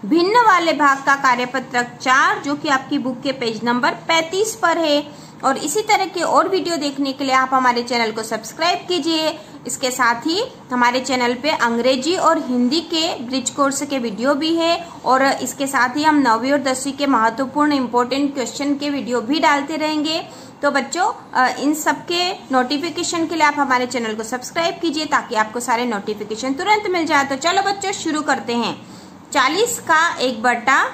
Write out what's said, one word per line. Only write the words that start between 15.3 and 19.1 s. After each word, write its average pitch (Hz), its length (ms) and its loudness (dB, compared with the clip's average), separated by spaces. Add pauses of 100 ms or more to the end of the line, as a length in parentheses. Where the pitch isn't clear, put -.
साथ 254 300 0
ही 294 60 0
हम 311 160 6
नौवीं 240 320 2
और 285 100 2
दसवीं 269 320 -2
के 277 140 -2
महत्वपूर्ण 269 680 2
important 262 600 0
question 277 420 -2
के 285 140 -4
वीडियो 240 320 -2